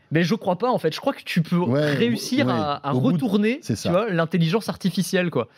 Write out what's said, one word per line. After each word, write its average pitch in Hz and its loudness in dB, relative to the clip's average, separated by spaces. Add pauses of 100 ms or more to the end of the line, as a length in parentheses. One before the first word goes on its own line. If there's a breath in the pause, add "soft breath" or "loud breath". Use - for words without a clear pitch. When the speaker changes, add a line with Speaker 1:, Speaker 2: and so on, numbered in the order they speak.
(120)
Speaker 1:
Mais 165 4
je 165 0
crois 185 -2
pas, 247 -2
en 208 2
fait. 156 -2
Je - -8
crois 277 -2
que - -12
tu - -2
peux 175 0
Speaker 2:
Ouais, 147 2
Speaker 1:
réussir 240 0
Speaker 2:
ouais. - 0
Speaker 1:
à, 151 -2
à 139 -4
Speaker 2:
Au 127 2
bout 254 2
de, 175 2
Speaker 1:
retourner, 214 0
Speaker 2:
c'est - -4
Speaker 1:
tu 98 -4
Speaker 2:
ça. 180 -2
Speaker 1:
vois, 202 2
l'intelligence 165 0
artificielle, 180 0
quoi. 123 -2